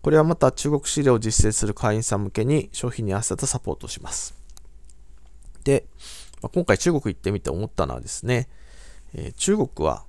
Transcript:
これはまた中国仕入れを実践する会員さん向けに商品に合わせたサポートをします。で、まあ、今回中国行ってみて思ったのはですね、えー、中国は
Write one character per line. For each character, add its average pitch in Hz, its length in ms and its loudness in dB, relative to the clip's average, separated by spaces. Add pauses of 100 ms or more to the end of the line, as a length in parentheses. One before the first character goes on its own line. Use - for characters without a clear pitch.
こ - 80 2
れ 151 80 8
は 156 60 8
ま 165 120 4
た 131 160 6
中 - 200 -2
国 143 140 2
仕 - 160 0
入 143 40 2
れ 131 60 8
を 117 80 6
実 110 260 4
践 107 60 6
す 104 160 0
る 104 80 -2
会 107 220 2
員 113 40 0
さ 110 140 0
ん 101 80 0
向 95 80 -4
け 110 140 0
に 143 260 2
商 - 180 -4
品 113 160 -4
に 98 80 0
合 98 40 0
わ 101 40 -2
せ - 140 -2
た - 100 -2
サ - 140 -2
ポ - 140 -4
ー - 20 -2
ト - 100 -16
を - 40 -10
し - 120 -10
ま - 100 -10
す。 - 220 -8 (1300)
で、 135 220 2 (560)
ま 113 60 -8
あ、 - 40 -6
今 180 140 0
回 98 140 4
中 165 200 2
国 - 40 -2
行 107 80 0
っ - 20 -4
て - 180 -2
み 104 100 -2
て 67 100 -2
思 85 160 -4
っ - 20 -10
た - 160 0
の 65 80 -6
は 62 80 -8
で - 60 -12
す - 180 -10
ね、 123 240 0 (640)
え - 160 -8
ー、 - 40 -12
中 196 220 2
国 78 320 0
は 60 220 -2